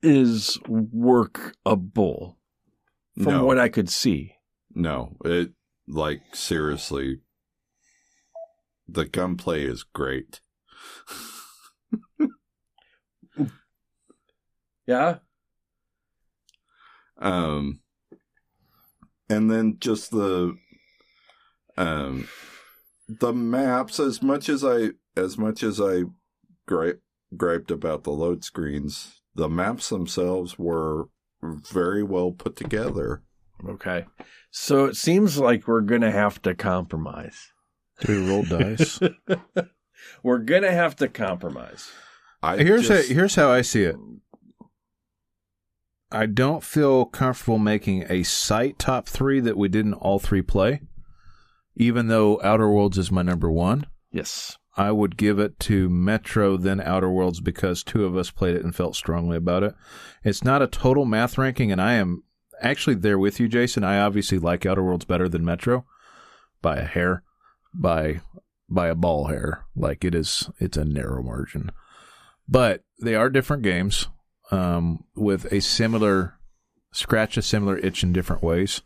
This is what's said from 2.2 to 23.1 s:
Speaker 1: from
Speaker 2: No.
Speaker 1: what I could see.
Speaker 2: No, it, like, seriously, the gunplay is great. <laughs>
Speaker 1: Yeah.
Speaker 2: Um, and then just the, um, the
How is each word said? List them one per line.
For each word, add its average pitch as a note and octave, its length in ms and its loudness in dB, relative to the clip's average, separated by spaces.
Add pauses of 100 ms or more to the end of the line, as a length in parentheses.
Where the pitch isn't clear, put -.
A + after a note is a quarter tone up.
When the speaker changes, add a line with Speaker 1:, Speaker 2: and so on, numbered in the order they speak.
Speaker 1:
from G2+ 80 -2 (100)
Speaker 2:
No. B2+ 120 2
Speaker 1:
what C3 120 4
I A#2+ 120 2
could G#2 200 -2
see. D#2 440 -2 (440)
Speaker 2:
No, D2 380 -4 (100)
it, F2 280 -2 (340)
like, D2+ 340 -4 (140)
seriously, C#2 880 -4 (1700)
the E2 180 -4
gunplay F2+ 600 -4
is A#1+ 180 -8
great. - 600 -8
<laughs> - 1800 -10 (2500)
Speaker 1:
Yeah. C#3+ 300 0 (2000)
Speaker 2:
Um, D2+ 640 -4 (1500)
and G#2+ 200 2
then A2 300 0
just A2 320 -4
the, F#2 440 0 (1200)
um, D2 500 -4 (800)
the A#2 260 -2